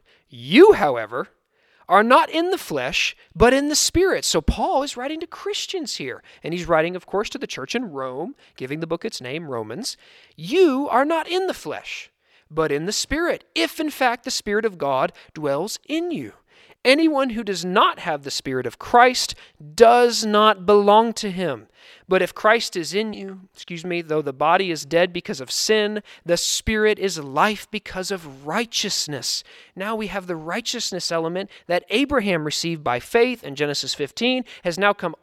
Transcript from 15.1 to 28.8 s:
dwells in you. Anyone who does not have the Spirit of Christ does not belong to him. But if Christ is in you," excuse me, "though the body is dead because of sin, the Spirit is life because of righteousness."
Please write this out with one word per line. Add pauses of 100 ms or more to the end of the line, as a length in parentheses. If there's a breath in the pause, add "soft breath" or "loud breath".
dwells
in
you. (520 soft breath)
Anyone
who
does
not
have
the
Spirit
of
Christ (400 loud breath)
does
not
belong
to
him. (400 loud breath)
But
if
Christ
is
in
you,"
excuse
me,
"though
the
body
is
dead
because
of
sin, (220 loud breath)
the
Spirit
is
life
because
of
righteousness." (320 loud breath)